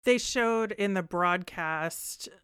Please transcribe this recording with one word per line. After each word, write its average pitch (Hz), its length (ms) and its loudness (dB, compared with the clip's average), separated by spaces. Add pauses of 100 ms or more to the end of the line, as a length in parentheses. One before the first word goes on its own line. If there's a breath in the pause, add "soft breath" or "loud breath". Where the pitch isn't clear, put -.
They 247 120 6
showed 226 560 0
in 202 200 0
the 185 100 0
broadcast 175 1300 -2 (140)